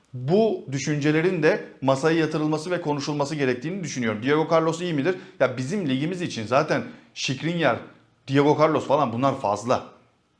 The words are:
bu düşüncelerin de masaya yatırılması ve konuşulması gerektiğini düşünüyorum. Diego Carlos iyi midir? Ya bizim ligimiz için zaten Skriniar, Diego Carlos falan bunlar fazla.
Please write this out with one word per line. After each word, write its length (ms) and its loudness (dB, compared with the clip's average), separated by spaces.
bu 580 2
düşüncelerin 680 0
de 220 4
masaya 360 2
yatırılması 520 0
ve 100 -2
konuşulması 540 -4
gerektiğini 500 -2
düşünüyorum. 380 -4
Diego 280 2
Carlos 300 2
iyi 140 -4
midir? 220 0
Ya 160 2
bizim 320 -4
ligimiz 340 -2
için 240 -6
zaten 360 2
Skriniar, 600 -2
Diego 320 4
Carlos 260 2
falan 260 2
bunlar 280 0
fazla. 440 0